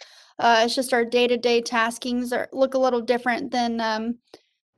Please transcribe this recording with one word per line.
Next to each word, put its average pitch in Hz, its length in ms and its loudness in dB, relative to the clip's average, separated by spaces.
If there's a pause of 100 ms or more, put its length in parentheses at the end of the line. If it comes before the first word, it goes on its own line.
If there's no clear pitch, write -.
(380)
Uh, 226 260 6
it's 233 120 -2
just 262 180 -2
our 233 100 2
day-to-day 240 560 2
taskings 240 720 -2
are, - 200 -4
look 262 220 0
a 269 40 2
little 254 220 2
different 240 500 -2
than, 233 300 -2
um, 220 360 -4 (600)